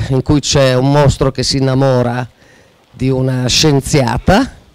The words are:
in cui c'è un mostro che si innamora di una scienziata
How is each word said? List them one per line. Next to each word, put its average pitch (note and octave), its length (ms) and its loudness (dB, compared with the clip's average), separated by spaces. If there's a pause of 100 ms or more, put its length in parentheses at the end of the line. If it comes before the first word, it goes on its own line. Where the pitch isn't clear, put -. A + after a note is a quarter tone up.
in C3 140 0
cui D3 180 0
c'è C3 340 0
un C3 160 2
mostro C#3 400 2
che C3 120 -6
si C3+ 160 -4
innamora B2+ 680 0 (640)
di C3 200 -4
una C3 360 -2
scienziata C#3 1080 0 (200)